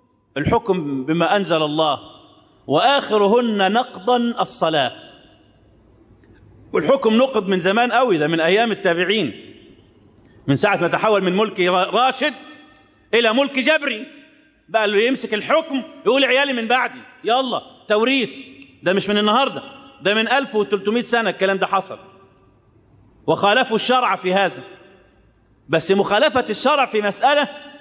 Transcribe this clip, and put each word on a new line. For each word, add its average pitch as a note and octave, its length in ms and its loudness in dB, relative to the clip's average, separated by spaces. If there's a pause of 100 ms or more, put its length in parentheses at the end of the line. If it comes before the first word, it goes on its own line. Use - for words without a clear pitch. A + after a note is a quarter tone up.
(360)
الحكم D3+ 680 -2
بما E3 320 0
أنزل E3 260 0
الله، D3+ 380 -2 (680)
وآخرهن G#3 1040 2
نقضاً A#3+ 440 0
الصلاة. F3+ 760 -2 (1800)
والحكم A3 420 2
نقض A3+ 340 0
من F#3+ 100 0
زمان G3+ 340 0
قوي، A3+ 260 2
ده D3+ 100 0
من E3 120 0
أيام G3+ 320 2
التابعين، F3 760 -2 (960)
من C#3 100 2
ساعة G3+ 200 2
ما E3+ 120 -2
تحول G3 340 2
من F3+ 140 0
ملك G3+ 240 -2
را-، F3+ 340 0
راشد C4 400 0 (800)
إلى A3+ 180 2
ملك C#4 260 0
جبري. C4+ 480 -2 (640)
بقى G#3+ 160 0
اللي G#3 220 2
يمسك B3 280 -2
الحكم C4+ 480 -2 (240)
يقول: C4 180 4
"عيالي C4+ 280 0
من A#3 140 -4
بعدي، B3 340 -2 (240)
يلا A3+ 380 -2 (260)
توريث". A#3 440 0 (500)
ده F3 100 0
مش F#3+ 160 -2
من G#3 100 0
النهاردة، G#3 440 0 (400)
ده F#3+ 120 0
من A3 140 0
ألف C4 260 -2
وتلتمية G#3 480 -2
سنة A3+ 280 0
الكلام F#3+ 280 -2
ده F3+ 80 -2
حصل، F#3 320 -4 (1300)
وخالفوا G3+ 500 2
الشرع A#3+ 400 0
في F#3 180 -4
هذا. F#3 280 0 (1040)
بس D#3+ 240 0
مخالفة B3+ 580 2
الشرع C#4 360 0
في G#3+ 160 -2
مسألة C4+ 460 0 (320)